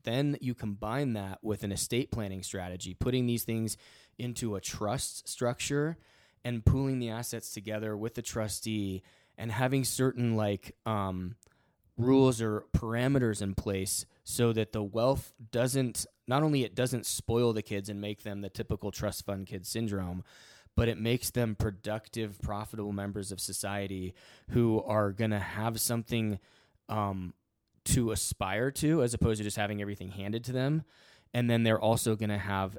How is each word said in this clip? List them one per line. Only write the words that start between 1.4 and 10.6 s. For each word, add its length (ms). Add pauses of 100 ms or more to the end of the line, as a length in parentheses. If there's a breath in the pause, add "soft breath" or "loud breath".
with 220
an 100
estate 360
planning 340
strategy, 500
putting 320
these 180
things 320 (420 soft breath)
into 380
a 60
trust 680
structure 680 (480)
and 180
pooling 360
the 100
assets 420
together 460
with 180
the 60
trustee 840 (340)
and 140
having 320
certain, 540
like, 360 (120)